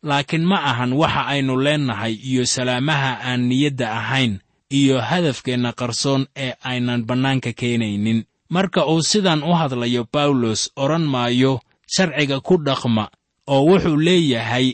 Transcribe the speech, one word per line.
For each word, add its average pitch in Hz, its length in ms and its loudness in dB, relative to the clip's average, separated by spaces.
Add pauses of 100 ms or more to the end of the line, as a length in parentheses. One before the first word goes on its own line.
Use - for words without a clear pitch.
laakiin 151 420 -2
ma 190 200 2
ahan 123 280 0
waxa 147 340 0
aynu 135 300 0
leennahay 131 580 0
iyo 127 320 -2
salaamaha 131 640 -2 (120)
aan 127 240 -2
niyadda 127 440 0
ahayn 110 460 -2 (320)
iyo 135 300 4
hadafkeenna 123 720 -2
qarsoon 135 540 -2 (100)
ee 131 160 -8 (100)
aynan 123 420 -2
bannaanka 127 480 -2
keenaynin. 113 720 -2 (240)
Marka 175 380 0
uu 160 160 2
sidan 170 400 2
u 165 120 0
hadlayo, 123 480 0 (100)
Bawlos 131 640 0
odhan 151 300 0
maayo, 127 540 2 (260)
"Sharciga 147 540 0
ku 185 180 2
dhaqma," 131 460 0 (440)
oo 139 180 4
wuxuu 170 300 4
leeyahay 131 760 2